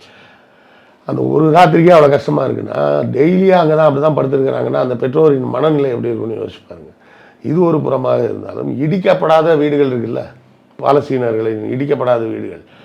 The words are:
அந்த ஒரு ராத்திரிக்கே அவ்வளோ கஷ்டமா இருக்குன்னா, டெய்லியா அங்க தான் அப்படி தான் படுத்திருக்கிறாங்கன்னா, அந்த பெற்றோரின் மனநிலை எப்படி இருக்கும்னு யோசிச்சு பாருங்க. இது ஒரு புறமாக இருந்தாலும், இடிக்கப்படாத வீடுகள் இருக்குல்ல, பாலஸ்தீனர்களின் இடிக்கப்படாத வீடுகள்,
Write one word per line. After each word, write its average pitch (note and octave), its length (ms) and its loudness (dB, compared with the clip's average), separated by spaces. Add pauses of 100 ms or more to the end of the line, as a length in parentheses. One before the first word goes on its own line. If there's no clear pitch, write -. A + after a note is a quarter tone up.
(1040)
அந்த C3+ 160 -6
ஒரு C#3+ 300 2
ராத்திரிக்கே E3+ 440 6
அவ்வளோ D3 140 6
கஷ்டமா C#3 360 0
இருக்குன்னா, A2 340 -6 (320)
டெய்லியா F3+ 400 2
அங்க D#3+ 240 4
தான் D#3 120 4
அப்படி C#3 140 0
தான் D3+ 160 0
படுத்திருக்கிறாங்கன்னா, C3+ 640 -2
அந்த B2+ 160 -2
பெற்றோரின் C3+ 540 0
மனநிலை C#3 400 0
எப்படி A#2+ 180 -4
இருக்கும்னு A2 360 -6
யோசிச்சு G2 240 -14
பாருங்க. D#2+ 240 -20 (520)
இது D3+ 180 -2
ஒரு E3 160 2
புறமாக B2+ 460 -2
இருந்தாலும், G#2+ 580 -6
இடிக்கப்படாத E3 760 2
வீடுகள் C#3+ 340 0
இருக்குல்ல, A#2+ 300 -6 (580)
பாலஸ்தீனர்களின் A#2 920 -2
இடிக்கப்படாத B2+ 480 -2
வீடுகள், G#2+ 440 -8 (220)